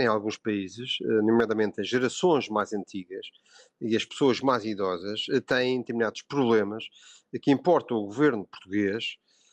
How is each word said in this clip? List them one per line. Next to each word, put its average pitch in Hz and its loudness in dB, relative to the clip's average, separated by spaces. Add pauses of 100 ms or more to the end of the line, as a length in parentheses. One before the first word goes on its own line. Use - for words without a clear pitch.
em 127 4
alguns 107 0
países, 104 -4
eh, 110 2
nomeadamente 110 2
as 95 -6
gerações 127 0
mais 107 -2
antigas 95 -10 (540)
e 113 0
as 104 -2
pessoas 127 2
mais 123 0
idosas, 98 -4
eh, 135 2
têm 127 0
determinados 117 -4
problemas 113 0 (580)
que - 2
importa 139 2
ao 110 -2
governo 110 0
português 101 -4 (360)